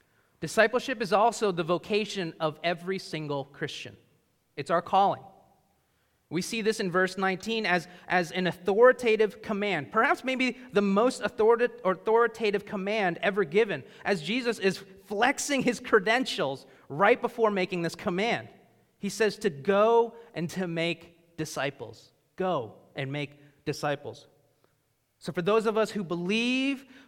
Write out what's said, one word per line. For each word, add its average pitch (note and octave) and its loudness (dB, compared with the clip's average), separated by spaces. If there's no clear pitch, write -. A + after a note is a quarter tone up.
Discipleship A3 0
is G3+ 0
also G#3 2
the E3+ -2
vocation F#3 -2
of D#3 -4
every F3 -4
single C#3+ -6
Christian. - -10
It's C#3+ -8
our F3 2
calling. F#3+ 2
We E3 -4
see A3+ -4
this A3 0
in F#3+ -2
verse F#3 0
nineteen G3 -2
as, F3 0
as F3 0
an F#3 -2
authoritative A3 4
command, G3 -4
perhaps C4+ 2
maybe B3+ -2
the G3+ 4
most G#3 2
authorita-, A3+ 2
authoritative G#3+ 0
command G3 -2
ever G3 0
given, E3+ 0
as F#3+ 0
Jesus A#3 -4
is F#3+ -2
flexing C4 0
his B3 0
credentials G3+ 0
right G3+ 4
before A3+ 0
making F#3 -2
this E3 -4
command. F#3 -2
He G3+ -6
says G3+ 0
to G#3+ -2
go G#3 2
and E3 -4
to F#3 -4
make E3 -4
disciples. C#3 -8
Go D#3 -4
and C3+ -6
make C#3+ -8
disciples. C#3+ -6
So F3 -8
for F3+ -4
those G3+ 2
of A3 0
us G#3+ 0
who G#3 -6
believe, A#3 -2